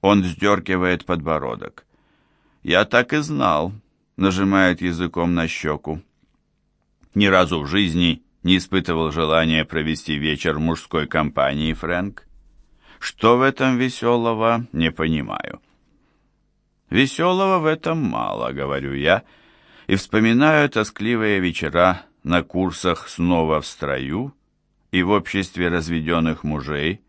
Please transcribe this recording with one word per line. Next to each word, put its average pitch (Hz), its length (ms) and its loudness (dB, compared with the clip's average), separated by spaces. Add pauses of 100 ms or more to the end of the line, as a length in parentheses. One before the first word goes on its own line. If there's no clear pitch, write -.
Он 101 200 4
вздергивает 90 840 0
подбородок. 73 800 -4 (760)
«Я 90 240 4
так 120 280 2
и 151 40 0
знал», 110 560 0 (440)
нажимает 95 640 2
языком 87 520 -2
на 82 140 0
щеку. 78 540 -6 (1120)
«Ни 101 100 4
разу 90 360 4
в 71 60 -6
жизни 87 540 0 (220)
не 92 140 4
испытывал 85 540 -2
желания 80 540 2
провести 78 520 -4
вечер 76 400 -2
в - 20 -4
мужской 80 480 -4
компании, 76 680 -2
Фрэнк? 87 540 -6 (720)
Что - 380 2
в 127 40 2
этом 131 360 2
веселого, 117 960 0
не 80 180 2
понимаю». 67 680 -4 (1300)
«Веселого 180 680 0
в 156 60 -2
этом 160 360 -2
мало», 58 500 -4
говорю 69 420 -4
я, 76 300 2 (640)
и 95 80 2
вспоминаю 131 760 4
тоскливые 107 680 -2
вечера 87 600 2 (220)
на 85 200 2
курсах 90 640 -2
снова 82 540 0
в - 40 -12
строю 71 680 -6 (580)
и 90 120 2
в 92 80 2
обществе 90 580 0
разведенных 82 720 -2
мужей 76 640 -4